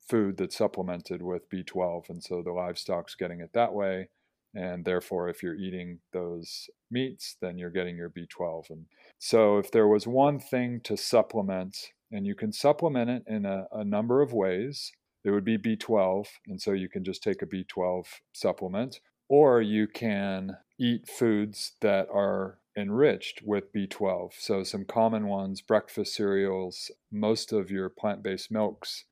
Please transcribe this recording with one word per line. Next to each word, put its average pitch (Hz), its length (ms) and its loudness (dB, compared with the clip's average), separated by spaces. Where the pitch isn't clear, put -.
food 101 300 2
that's 92 200 -4
supplemented 90 680 -2
with 90 260 -6
B 90 140 -6
twelve, 87 440 -4
and 87 160 -12
so 87 200 -6
the 87 80 -6
livestock's 87 640 -4
getting 87 240 -6
it 85 140 -14
that 117 200 2
way. 95 360 -2
And 90 300 -6
therefore, 90 440 0
if - 120 -8
you're 85 140 -4
eating 90 460 -8
those 87 580 -8
meats, 123 500 -6
then 90 160 -6
you're 90 140 -8
getting 90 260 -4
your 85 120 -10
B 85 180 -12
twelve. 82 420 -8
And 80 160 -16
so 107 400 6
if 101 140 0
there 110 160 8
was 104 180 6
one 135 320 4
thing 123 440 -2
to 107 140 -4
supplement, 98 1000 0
and 101 160 -4
you 101 80 -2
can 107 160 -4
supplement 143 580 2
it 123 160 -4
in 107 220 -4
a, 95 240 -2
a 107 120 -6
number 113 380 2
of 131 100 2
ways, 104 600 0
it 101 80 2
would 101 120 2
be 113 140 2
B 110 180 0
twelve. 101 520 2
And 95 160 -10
so 104 100 -2
you 95 160 0
can 95 160 -6
just 92 200 -6
take 98 180 -2
a 92 60 -4
B 92 160 -6
twelve 90 580 -4
supplement, 98 680 -2
or 139 320 8
you 107 280 4
can 98 720 -2
eat 120 280 0
foods 107 720 0
that 98 320 4
are 98 460 0
enriched 104 680 2
with 104 280 -2
B 101 140 -2
twelve. 92 520 -2
So 98 260 -2
some 98 220 -6
common 113 420 2
ones, 95 340 -4
breakfast - 540 0
cereals, 98 720 -2
most 107 400 0
of 98 180 0
your 95 200 -2
plant-based 101 600 -4
milks 107 640 -4